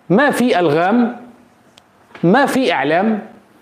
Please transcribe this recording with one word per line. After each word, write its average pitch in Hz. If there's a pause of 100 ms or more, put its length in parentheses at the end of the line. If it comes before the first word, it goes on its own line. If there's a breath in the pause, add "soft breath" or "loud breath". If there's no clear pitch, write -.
(100)
ما 254
في 240
الغام، 180 (1080)
ما 233
في 254
اعلام، 170 (440)